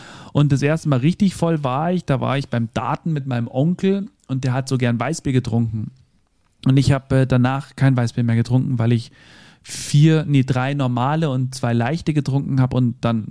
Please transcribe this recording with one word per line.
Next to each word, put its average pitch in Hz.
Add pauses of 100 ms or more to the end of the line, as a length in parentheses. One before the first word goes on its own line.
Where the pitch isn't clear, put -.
(340)
Und 143
das 131
erste 156
Mal 131
richtig 175
voll 165
war 143
ich, 180
da 131
war 120
ich 139
beim 117
Daten 131
mit 143
meinem 120
Onkel 190 (180)
und 131
der 131
hat 131
so 135
gern 120
Weißbier 139
getrunken. 117 (760)
Und 131
ich 139
hab, 135
äh, 131
danach 127
kein 135
Weißbier 120
mehr 113
getrunken, 123
weil 117
ich 117 (500)
vier, 156
nee, 139
drei 131
normale 139
und 127
zwei 120
leichte 135
getrunken 139
hab 127
und 123
dann 113